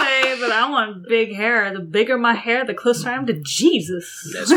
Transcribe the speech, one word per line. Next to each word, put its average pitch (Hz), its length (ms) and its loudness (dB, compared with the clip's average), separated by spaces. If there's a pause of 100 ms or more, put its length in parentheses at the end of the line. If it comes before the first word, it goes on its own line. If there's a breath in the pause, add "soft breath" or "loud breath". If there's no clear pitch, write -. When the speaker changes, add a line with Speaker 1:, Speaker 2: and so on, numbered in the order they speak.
Speaker 1:
say 262 320 0
that 240 100 0
I 226 180 2
want 214 380 -2
big 226 280 2
hair. 214 360 0
The 196 80 -6
bigger 208 380 2
my 233 160 0
hair, 233 320 -2
the 220 80 -6
closer 240 360 0
I 247 40 -4
am 262 140 -4
to 226 60 0
Jesus. 175 1000 -2
Speaker 2:
That's - 240 0